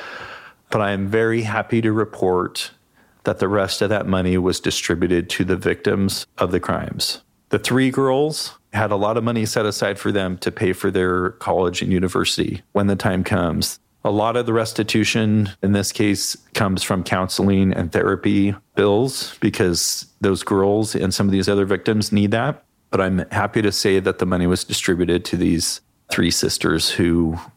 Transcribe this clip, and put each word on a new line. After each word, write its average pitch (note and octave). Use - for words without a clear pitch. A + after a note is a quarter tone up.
But A2
I G2+
am G2
very A2+
happy A2
to A2
report F#2
that -
the G2
rest G2
of G2+
that G#2
money F#2
was F2+
distributed F2
to -
the F#2
victims G2
of -
the F2+
crimes. -
The G#2
three C3
girls C3+
had G#2
a G#2
lot G#2
of A2+
money A#2
set G#2+
aside G2+
for G#2
them F#2
to -
pay F#2
for F#2+
their F#2
college F2
and G2
university F#2
when G2+
the G2
time F#2+
comes. E2+
A G#2
lot A2
of A#2+
the A2+
restitution A2
in G2
this G2+
case G2+
comes F#2+
from F#2
counseling F#2+
and F2+
therapy G2
bills G#2
because -
those F#2+
girls G2+
and F#2+
some G2+
of F#2+
these F#2+
other G2+
victims G#2
need G#2
that. B2+
But G2
I'm F#2
happy G#2
to G2+
say F#2+
that F#2
the -
money F2+
was F2+
distributed F2
to F2
these E2+
three G#2+
sisters E2
who E2+